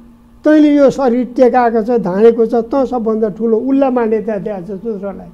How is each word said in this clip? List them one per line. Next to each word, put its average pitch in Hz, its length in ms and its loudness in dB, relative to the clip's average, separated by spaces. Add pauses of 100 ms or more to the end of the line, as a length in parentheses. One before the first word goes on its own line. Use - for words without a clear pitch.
(440)
तैँले 302 320 4
यो 277 140 4
शरीर 247 480 -2
टेकाएको 233 460 2
छ, 220 60 -6
धानेको 226 560 2
छ, 226 100 -4
तँ 240 300 0
सबभन्दा 220 440 -2
ठुलो, 220 280 -2
उसलाई 269 320 0
मान्यता 220 480 -2
दिएको 190 400 -10
छ 175 40 -14
शूद्रलाई, 190 520 -10